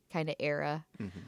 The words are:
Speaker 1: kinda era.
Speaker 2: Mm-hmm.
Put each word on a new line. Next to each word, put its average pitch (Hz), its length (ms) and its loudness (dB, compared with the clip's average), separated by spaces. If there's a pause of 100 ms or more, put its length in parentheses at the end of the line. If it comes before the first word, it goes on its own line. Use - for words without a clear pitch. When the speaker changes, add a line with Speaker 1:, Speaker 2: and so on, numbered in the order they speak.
Speaker 1:
kinda 160 320 0
era. 147 460 2 (120)
Speaker 2:
Mm-hmm. 92 300 -6